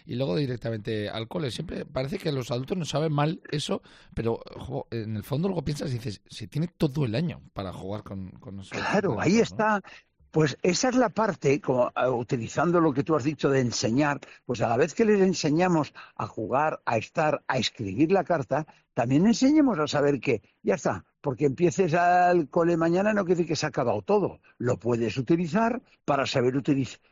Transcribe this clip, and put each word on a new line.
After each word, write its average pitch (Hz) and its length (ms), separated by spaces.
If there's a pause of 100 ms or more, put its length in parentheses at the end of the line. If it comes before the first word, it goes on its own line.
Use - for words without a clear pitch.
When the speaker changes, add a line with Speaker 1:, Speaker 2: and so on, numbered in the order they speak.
Speaker 1:
y - 120
luego 143 200
directamente 113 720
al 113 200
cole. 151 220
Siempre 165 360
parece 139 320
que - 100
a 151 40
los 131 180
adultos 131 260
nos 160 140
sabe 156 180
mal 147 320 (100)
eso, 156 320 (320)
pero, 113 260 (180)
jo, 131 320
en 110 260
el 101 80
fondo 160 240
luego 175 160
piensas 143 260
y 123 40
dices, 110 340
"Se - 200
tiene 160 200
todo 151 360
el 107 100
año 135 260 (120)
para 98 200
jugar 98 300
con, 95 300
con - 280
esos 95 200
Speaker 2:
Claro, 190 320
Speaker 1:
regalos", 98 120
Speaker 2:
ahí 196 140
Speaker 1:
¿no? 226 40
Speaker 2:
está. 214 380 (500)
Pues 156 320
esa 185 280
es 220 40
la 247 140
parte, 165 520
como, 123 360
eh, 127 120
utilizando 131 720
lo 160 120
que 135 100
tú 160 140
has 123 80
dicho 147 260
de 135 100
enseñar, 131 600 (260)
pues - 140
a 113 80
la 117 80
vez 156 180
que 226 100
les 208 160
enseñamos 170 720 (220)
a - 140
jugar, 127 580
a 117 120
estar, 156 500
a 135 100
escribir 117 540
la 190 100
carta, 147 420 (300)
también 135 320
enseñemos 262 540
a 151 80
saber 143 320
que 117 200 (220)
ya 196 140
está, 113 280 (160)
porque 143 260
empieces 170 480
al 175 540
cole 170 280
mañana 175 360
no 202 120
quiere 170 140
decir 165 100
que 160 80
se 156 100
ha 139 40
acabado 117 320
todo. 196 360 (180)
Lo 120 220
puedes 117 380
utilizar 175 680 (220)
para 139 220
saber 127 280
utiliz-, 135 460 (120)